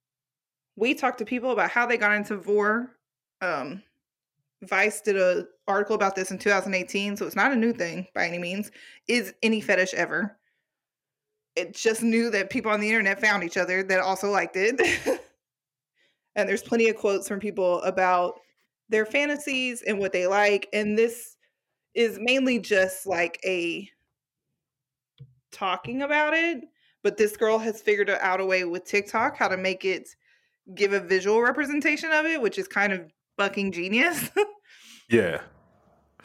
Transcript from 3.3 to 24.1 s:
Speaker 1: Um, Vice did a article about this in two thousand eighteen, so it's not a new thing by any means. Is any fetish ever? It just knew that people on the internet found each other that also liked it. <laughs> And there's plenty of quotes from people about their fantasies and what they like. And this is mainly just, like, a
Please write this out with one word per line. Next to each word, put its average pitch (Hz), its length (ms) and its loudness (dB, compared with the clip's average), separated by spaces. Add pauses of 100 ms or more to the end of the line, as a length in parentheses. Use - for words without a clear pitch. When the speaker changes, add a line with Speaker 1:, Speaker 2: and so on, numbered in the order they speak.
Speaker 1:
Um, 170 420 -4 (800)
Vice 202 380 -2
did 202 160 0
a 180 280 2 (220)
article 202 280 2
about 196 200 2
this 185 160 -4
in 185 80 -8
two 208 100 0
thousand 196 240 2
eighteen, 202 420 -2
so 202 120 -6
it's - 80 -8
not 220 160 2
a 269 40 2
new 233 160 2
thing 180 440 -6
by 175 120 0
any 175 120 -6
means. 185 320 -6 (360)
Is 220 260 0 (100)
any 220 180 2
fetish 185 320 2
ever? 170 420 -4 (1200)
It - 200 -6
just 226 260 0
knew 233 300 2
that 196 180 0
people 220 220 -2
on 214 80 0
the 208 80 -2
internet 196 340 0
found 202 220 2
each 175 140 -4
other 185 260 0
that 190 160 2
also 190 320 0
liked 175 240 0
it. 220 260 2
<laughs> - 400 0 (1120)
And 202 120 0
there's 208 160 -2
plenty 226 260 2
of 214 60 -2
quotes 196 320 -2
from 202 120 -6
people 185 420 0
about 180 580 0 (480)
their 214 180 2
fantasies 269 760 -2
and 202 180 -2
what 190 140 -2
they 180 120 0
like. 202 460 2
And 208 260 0
this 226 380 0 (600)
is 220 260 0
mainly 254 380 2
just, 190 480 0
like, 170 360 -2
a 180 460 -4 (1600)